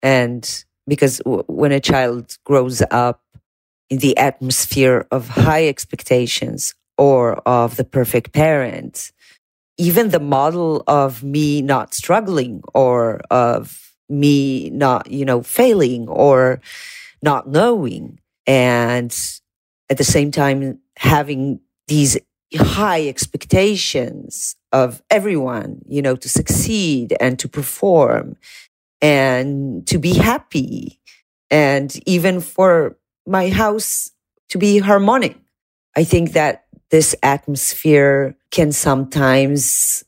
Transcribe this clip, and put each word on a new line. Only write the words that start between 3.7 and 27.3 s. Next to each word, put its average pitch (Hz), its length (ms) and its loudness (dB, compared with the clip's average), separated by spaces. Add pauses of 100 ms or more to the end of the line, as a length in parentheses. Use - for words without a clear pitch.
in 135 80 -4
the 131 180 2
atmosphere 131 960 0
of 123 180 -4
high 156 400 2
expectations - 1040 -4 (220)
or 131 380 4 (120)
of 120 300 0
the 131 80 -2
perfect 123 480 -2
parent, 135 800 -2 (640)
even 180 320 2
the 175 120 2
model 151 680 0
of 135 360 0
me 147 400 -2
not 135 320 -2
struggling 160 680 -2 (120)
or 123 460 2 (100)
of - 640 -2 (140)
me 143 600 0
not, 131 400 0
you 139 160 -4
know, 123 160 0
failing 131 640 2
or 131 520 4 (600)
not 143 260 0
knowing, 151 680 0 (280)
and 123 680 2 (760)
at 135 80 -2
the 143 60 0
same 147 260 0
time 139 480 -2 (180)
having 139 640 0 (260)
these 147 320 0 (380)
high 165 500 0
expectations - 1500 -4 (160)
of 127 380 0
everyone, 156 760 -2
you 143 160 -4
know, 131 140 0
to 131 120 -14
succeed 156 920 -2
and 127 180 -2